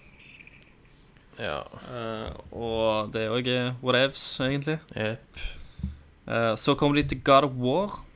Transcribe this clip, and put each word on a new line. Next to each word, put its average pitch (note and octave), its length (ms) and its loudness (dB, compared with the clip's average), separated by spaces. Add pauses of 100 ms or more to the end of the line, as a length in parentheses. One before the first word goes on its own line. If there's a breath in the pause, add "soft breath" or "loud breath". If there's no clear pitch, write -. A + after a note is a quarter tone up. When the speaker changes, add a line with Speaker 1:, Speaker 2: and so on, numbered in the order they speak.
(1400)
Speaker 1:
Ja. D2+ 240 -6 (280)
Speaker 2:
Eh, A2+ 400 -8 (220)
og A2+ 600 0
det A2+ 100 -2
er A2 80 -2
også, B2 180 -2
eh, B2 240 0 (100)
whatevs, B2+ 580 2
egentlig. C#3+ 380 -2 (160)
Speaker 1:
Jep. G#2+ 440 -6 (920 loud breath)
Speaker 2:
Eh, A2+ 280 2
så C#3 200 4
kom C#3+ 180 4
de D3 80 4
til C#3+ 220 -2
God C#3 200 8
of C#3 80 2
War. C3 520 -2 (120)